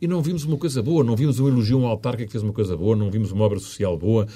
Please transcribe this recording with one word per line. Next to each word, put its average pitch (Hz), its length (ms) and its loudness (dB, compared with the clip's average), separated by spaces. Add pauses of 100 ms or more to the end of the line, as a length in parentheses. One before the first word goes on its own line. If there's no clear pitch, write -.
e 175 60 -4
não 175 160 0
vimos 160 220 -4
uma 156 120 0
coisa 131 260 -2
boa, 147 220 2
não 117 120 2
vimos 131 220 2
um 135 100 2
elogio 123 280 4
a 131 40 4
um 123 60 2
autarca 117 380 -4
que 104 80 -10
fez 110 100 -4
uma 104 100 -2
coisa 92 240 -2
boa, 104 200 2
não 104 140 0
vimos 101 200 0
uma 104 140 2
obra 101 140 2
social 92 400 -4
boa, 107 360 2